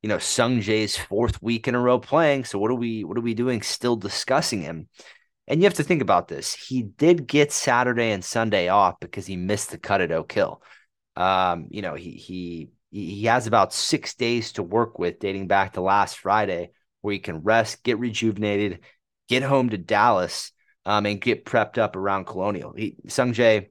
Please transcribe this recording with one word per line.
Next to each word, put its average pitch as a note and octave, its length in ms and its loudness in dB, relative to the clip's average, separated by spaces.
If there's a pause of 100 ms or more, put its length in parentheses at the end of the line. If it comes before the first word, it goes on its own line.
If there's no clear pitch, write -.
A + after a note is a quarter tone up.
you G#2+ 60 -4
know, G#2 100 0
Sung A#2+ 420 0
Jae's G#2+ 360 0
fourth G#2 440 -2
week A#2 280 -2
in B2 60 0
a B2 60 2
row B2 180 4
playing. C#3+ 460 2
So - 140 -6
what G#2+ 120 0
are C3 40 2
we, A2+ 300 -4
what F2 120 -6
are A#2 60 -2
we A#2 120 -2
doing A#2+ 280 -2
still - 340 0
discussing A2+ 680 -2
him?" D#2+ 260 -10 (580)
And D3+ 140 0
you F#3 40 6
have F#3+ 100 4
to D3+ 100 0
think D#3 180 2
about F2+ 260 2
this. - 260 -8
He B2+ 280 -6
did D3 440 2
get C#3+ 260 4
Saturday A#2+ 600 2
and F#2 120 -4
Sunday G#2 440 0
off G2 320 4
because F2+ 260 -12
he F#2+ 100 -8
missed F#2+ 340 -2
the D#2+ 80 -12
cut G2 220 0
at E2 120 0
Oak D#2+ 200 -4
Hill. - 300 -2 (540)
Um, F2+ 540 0
you G#2 120 -10
know, E2 120 -6
he, E2+ 180 -12
he, F2 580 -12 (200)
he, G2 260 -10
he G#2 100 -8
has A#2 200 2
about G#2 280 4
six - 400 -4
days A#2 380 -2
to G#2 100 -8
work A2 360 -2
with F2 200 -4
dating G2 300 -6
back G2 260 2
to F#2+ 80 -6
last F#2+ 340 2
Friday F#2+ 540 -2 (320)
where G#2 100 -4
he G2 60 -4
can E2 240 -10
rest, A2 400 2
get A#2+ 160 0
rejuvenated, G#2 800 -2 (500)
get B2+ 140 2
home C3+ 280 2
to G#2+ 60 -4
Dallas, G2+ 760 2 (340)
um, G#2 180 2
and G#2 160 -2
get - 240 0
prepped - 320 0
up G#2+ 200 0
around F#2+ 300 -2
Colonial. F#2+ 460 -4
He, G#2 240 -8 (120)
Sung B2 260 0
Jae A2 360 4